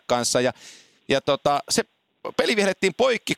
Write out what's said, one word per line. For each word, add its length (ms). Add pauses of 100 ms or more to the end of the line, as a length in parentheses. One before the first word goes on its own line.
kanssa 340
ja, 100 (580)
ja 120
tota, 380 (100)
se 140 (540)
peli 180
vihellettiin 420
poikki, 400